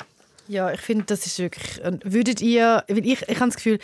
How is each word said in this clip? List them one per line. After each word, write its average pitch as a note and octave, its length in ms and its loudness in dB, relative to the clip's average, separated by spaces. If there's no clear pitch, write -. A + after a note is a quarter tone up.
Ja, F#3 240 -2
ich F3+ 80 -6
finde, G#3+ 240 -2
das - 220 -4
ist - 120 -8
wirklich, - 460 -6
äh, F3+ 200 -2
würdet G#3+ 380 0
ihr, A#3 460 4
weil G3+ 180 0
ich, B3+ 220 0
ich A3 120 0
habe B3 60 4
das A#3+ 100 0
Gefühl, A3 280 0